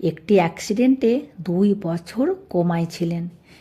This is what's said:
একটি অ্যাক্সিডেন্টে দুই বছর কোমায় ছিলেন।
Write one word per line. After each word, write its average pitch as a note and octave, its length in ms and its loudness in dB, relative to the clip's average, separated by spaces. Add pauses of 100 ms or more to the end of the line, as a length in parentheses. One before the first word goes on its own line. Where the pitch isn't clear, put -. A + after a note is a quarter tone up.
একটি E3 320 0
অ্যাক্সিডেন্টে A#3 840 2 (220)
দুই F#3+ 400 2
বছর G3 520 -2
কোমায় E3+ 560 0
ছিলেন। E3+ 380 -4 (320)